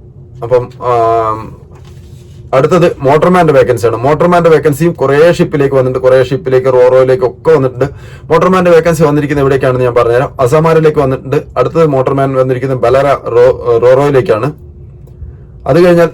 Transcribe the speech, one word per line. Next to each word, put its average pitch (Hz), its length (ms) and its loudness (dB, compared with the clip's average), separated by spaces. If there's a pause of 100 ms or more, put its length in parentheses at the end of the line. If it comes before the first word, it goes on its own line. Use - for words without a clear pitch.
(440)
അപ്പം, 123 260 -2 (120)
ആം, 113 760 -2 (960)
അടുത്തത് 156 460 2
മോട്ടർമാന്റെ 156 540 2
വേക്കൻസി 120 340 2
ആണ്. 113 80 -2
മോട്ടർമാന്റെ 165 540 0
വേക്കൻസിയും 156 420 0
കുറേ 147 400 2
ഷിപ്പിലേക്ക് 143 440 -2
വന്നിട്ടുണ്ട്, 127 240 -2
കുറേ 127 240 2
ഷിപ്പിലേക്ക്, 131 440 -2
റോറോയിലേക്ക് 127 560 2
ഒക്കെ 123 280 -2
വന്നിട്ടുണ്ട്. 131 340 0 (380)
മോട്ടർമാന്റെ 180 480 0
വേക്കൻസി 165 320 2
വന്നിരിക്കുന്നത് 143 400 0
എവിടേക്കാണെന്ന് 131 420 0
ഞാൻ 117 100 -2
പറഞ്ഞുതരാം. 120 440 0
അസാമാരിലേക്ക് 156 600 0
വന്നിട്ടുണ്ട്. 131 440 -4 (140)
അടുത്തത് 131 280 0
മോട്ടർമാൻ 135 480 -2
വന്നിരിക്കുന്നത് 131 440 -2
ബലാര 127 280 0
റോ-, 120 760 0
റോറോയിലേക്കാണ്. 131 720 0 (1120)
അത് 175 180 2
കഴിഞ്ഞാൽ 170 280 4